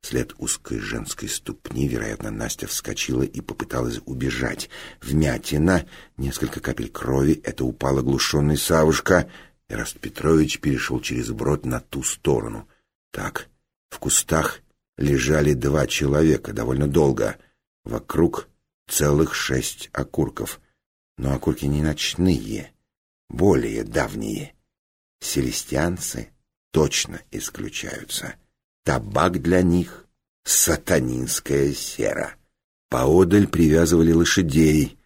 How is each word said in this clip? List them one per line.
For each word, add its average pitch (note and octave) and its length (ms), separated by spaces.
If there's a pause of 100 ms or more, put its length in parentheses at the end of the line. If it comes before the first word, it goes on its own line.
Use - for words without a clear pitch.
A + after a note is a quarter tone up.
След - 360
узкой - 400
женской A1 520
ступни, - 580
вероятно, A1 420
Настя G#1+ 380
вскочила - 560
и - 180
попыталась A#1+ 640
убежать. B1+ 640 (320)
Вмятина, D2+ 880 (300)
несколько - 420
капель A#1 320
крови, C#2 520
это C2 220
упал C2+ 320
оглушенный C#2+ 600
Савушка. D#2+ 760 (360)
Эраст - 320
Петрович D#2 600
перешел C2 420
через - 300
брод C#2+ 340
на B1 140
ту - 240
сторону. A1 640 (440)
Так, - 360 (420)
в - 80
кустах - 600 (380)
лежали C#2+ 560
два C#2 340
человека D2 680
довольно C2 340
долго. C2+ 500 (460)
Вокруг - 640 (400)
целых D2 460
шесть - 580
окурков. - 680 (560)
Но C2+ 160
окурки C2+ 320
не C#2+ 160
ночные, D2+ 920 (560)
более A#1 540
давние. A1 720 (680)
Селестианцы C#2 1080 (420)
точно - 500 (100)
исключаются. - 1040 (480)
Табак C#2+ 580
для F2+ 220
них F2 420 (380)
сатанинская C#2 1300
сера. - 640 (540)
Поодаль F2 580
привязывали E2 640
лошадей. D#2 960